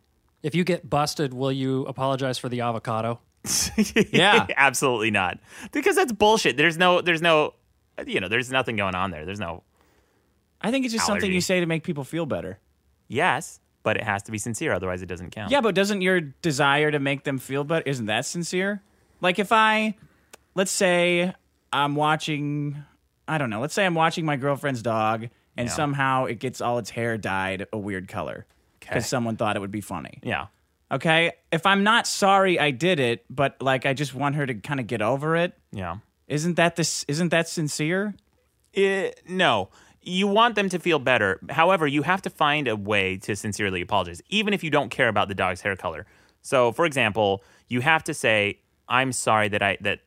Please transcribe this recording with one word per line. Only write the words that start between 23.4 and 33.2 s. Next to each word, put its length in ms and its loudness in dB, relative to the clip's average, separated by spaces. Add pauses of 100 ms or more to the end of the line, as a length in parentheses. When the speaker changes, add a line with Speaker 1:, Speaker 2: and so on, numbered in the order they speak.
Speaker 3:
know, 100 -4
let's 140 -6
say 120 2
I'm 100 2
watching 300 2
my 120 0
girlfriend's 460 -2
dog, 460 0 (280)
and 100 -4
Speaker 2:
Yeah. 60 -4
Speaker 3:
somehow 520 0
it 140 -6
gets 220 -6
all 160 0
its 140 -6
hair 260 -2
dyed 560 -4
a 40 -6
weird 300 -6
color 380 -8 (360)
'cause 100 -16
Speaker 2:
Okay. 100 -2
Speaker 3:
someone 360 -4
thought 180 0
it 40 -2
would 120 -6
be 100 -6
funny. 420 -12
Speaker 2:
Yeah. 240 -6 (440)
Speaker 3:
Okay? 400 2 (200)
If 140 -2
I'm 180 4
not 240 4
sorry 520 4
I 120 2
did 280 0
it, 300 0